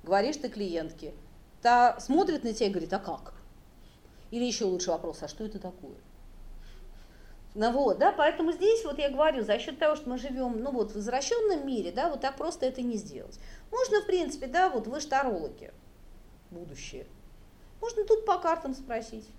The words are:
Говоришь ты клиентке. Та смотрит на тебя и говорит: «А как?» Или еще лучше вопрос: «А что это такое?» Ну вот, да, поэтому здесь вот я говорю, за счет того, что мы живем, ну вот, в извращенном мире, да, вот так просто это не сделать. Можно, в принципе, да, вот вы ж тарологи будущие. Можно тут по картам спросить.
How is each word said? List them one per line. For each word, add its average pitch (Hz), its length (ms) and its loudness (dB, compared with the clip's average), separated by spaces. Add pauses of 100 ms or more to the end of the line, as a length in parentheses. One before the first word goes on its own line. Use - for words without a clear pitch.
Говоришь 202 340 2
ты 254 120 -6
клиентке. 165 640 -6 (480)
Та 240 380 8
смотрит 330 440 2
на 226 100 0
тебя 208 140 2
и - 40 4
говорит: 170 200 -2
«А 190 60 0
как?» - 380 -8 (960)
Или 240 140 0
еще 214 220 0
лучше 180 220 0
вопрос: 165 320 -2
«А - 60 -8
что - 180 -10
это 202 140 -8
такое?» 180 340 -12 (1600)
Ну 214 180 2
вот, 233 280 4
да, 339 140 8
поэтому 311 380 4
здесь 427 320 4
вот 285 140 -4
я 285 140 0
говорю, 269 320 4
за - 160 2
счет 277 180 -8
того, 302 180 4
что 302 140 -8
мы 247 80 -4
живем, 254 400 -4
ну 254 140 -4
вот, 226 220 -2
в 196 40 -6
извращенном 277 680 0
мире, 202 240 -2
да, 269 180 0
вот 277 120 -4
так 277 140 -2
просто 320 300 -4
это 262 160 -2
не 240 160 -2
сделать. 139 420 -12 (320)
Можно, 427 300 2
в - 60 -8
принципе, 311 400 -2
да, 349 220 4
вот 220 180 -2
вы 285 140 -6
ж 302 40 -8
тарологи 226 680 -2 (760)
будущие. 151 560 -14 (760)
Можно 440 260 -2
тут 440 200 6
по 381 140 4
картам 330 340 0
спросить. 226 540 -8 (120)